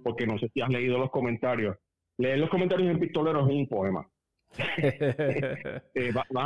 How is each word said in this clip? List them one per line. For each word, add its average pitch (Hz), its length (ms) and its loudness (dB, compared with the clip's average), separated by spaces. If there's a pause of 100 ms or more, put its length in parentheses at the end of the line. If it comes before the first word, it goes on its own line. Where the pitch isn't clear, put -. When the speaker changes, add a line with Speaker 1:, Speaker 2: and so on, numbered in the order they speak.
Speaker 1:
porque 117 240 -2
no 110 140 0
sé 117 120 0
si 135 80 -2
has 123 100 0
leído 123 280 2
los 131 140 0
comentarios. 120 640 0 (420)
Leer 131 220 2
los 160 100 0
comentarios 185 400 2
en 165 80 2
Pistolero 160 480 2
es 139 80 4
un 139 140 0
poema. 95 360 -2 (460)
Speaker 2:
<laughs> 135 1300 -2 (140)
Speaker 1:
Eh, 123 180 -2
va-, 127 180 -2
vas 131 160 -2